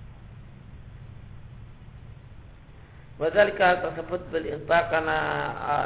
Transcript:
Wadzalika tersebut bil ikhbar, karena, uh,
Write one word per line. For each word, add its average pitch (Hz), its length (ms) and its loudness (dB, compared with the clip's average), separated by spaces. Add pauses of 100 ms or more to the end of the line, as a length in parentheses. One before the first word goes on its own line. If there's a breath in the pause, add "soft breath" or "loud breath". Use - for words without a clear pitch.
(3250 loud breath)
Wadzalika 180 640 6
tersebut 165 480 -4
bil 160 160 0
ikhbar, 151 400 4
karena, 156 320 2 (400)
uh, 147 260 2